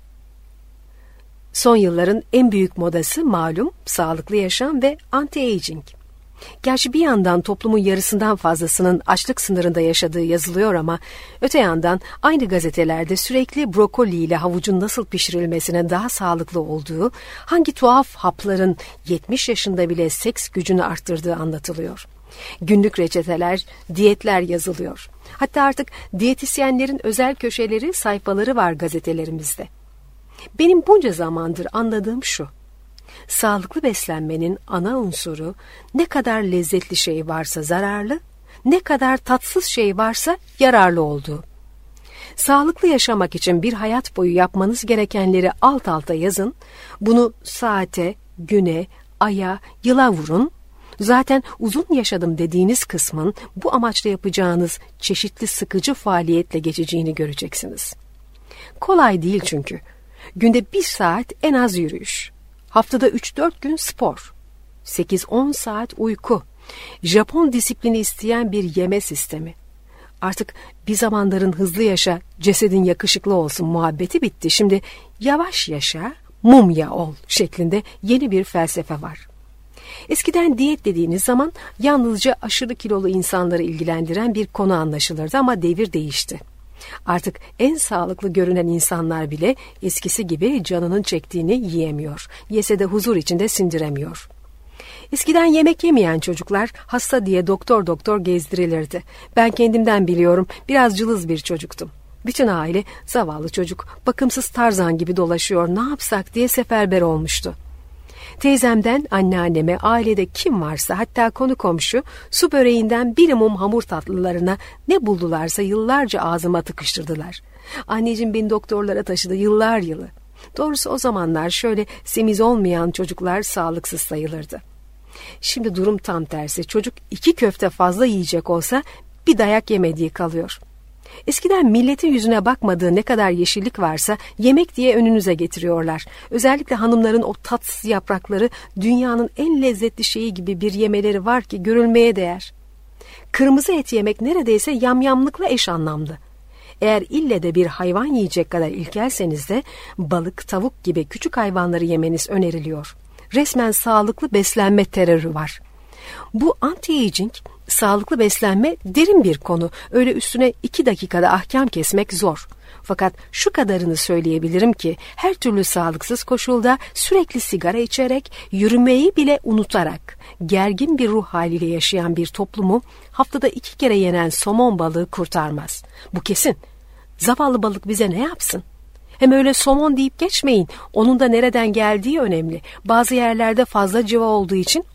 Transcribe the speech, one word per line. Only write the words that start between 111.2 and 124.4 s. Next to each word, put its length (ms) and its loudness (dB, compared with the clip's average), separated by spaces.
konu 260 -2
komşu, 480 -2
su 200 2
böreğinden 640 2
bir 160 6
mum 220 4
hamur 260 0
tatlılarına 760 -2
ne 180 2
buldularsa 560 -2
yıllarca 600 0
ağzıma 400 -2
tıkıştırdılar. 800 -8
Anneciğim 460 -2
beni 160 -2
doktorlara 540 -2
taşıdı 320 -4
yıllar 440 2
yılı. 280 -6
Doğrusu 320 -4
o 80 -4
zamanlar 520 -2
şöyle 360 -2
semiz 360 0
olmayan 500 2
çocuklar 500 -4
sağlıksız 600 -6
sayılırdı. 600 -8